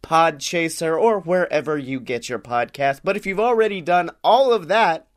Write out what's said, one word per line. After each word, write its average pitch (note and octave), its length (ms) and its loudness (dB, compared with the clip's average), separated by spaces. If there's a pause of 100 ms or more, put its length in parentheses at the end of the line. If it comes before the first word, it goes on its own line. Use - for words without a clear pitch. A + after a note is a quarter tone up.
Podchaser, E3 960 0
or G#3+ 200 2
wherever D#3 580 -2
you C3+ 220 -6
get A#2+ 300 -8
your A#2+ 100 -4
podcast. B2 640 -2
But G3 120 -2
if G#3 120 -8
you've F#3+ 120 -4
already A3 400 2
done F3 300 0 (140)
all B3 280 4
of F3+ 180 0
that F#3 360 2 (120)